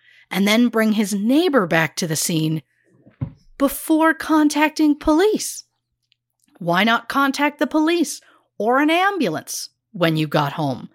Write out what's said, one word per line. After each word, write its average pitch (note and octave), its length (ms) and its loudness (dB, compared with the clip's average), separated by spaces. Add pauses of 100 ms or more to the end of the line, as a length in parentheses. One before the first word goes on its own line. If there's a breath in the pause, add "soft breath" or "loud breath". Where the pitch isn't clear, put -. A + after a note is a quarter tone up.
(320 soft breath)
and F#3+ 160 0
then A#3 220 4
bring A3 240 0
his G3+ 200 -2
neighbor B3 540 2
back E3 300 0
to F3 100 -4
the D#3 80 -4
scene D#3 460 -2 (960)
before D#4 560 0
contacting D4+ 840 2
police? F4 680 0 (920)
Why F3 260 0
not A3+ 240 0
contact C#4 500 0
the D4+ 80 0
police D#4 540 0 (360 soft breath)
or A#3+ 220 0
an D4+ 120 2
ambulance E4 800 -2 (200)
when E3 240 0
you D#3 120 -2
got C#3+ 260 -2
home? C#3 420 -6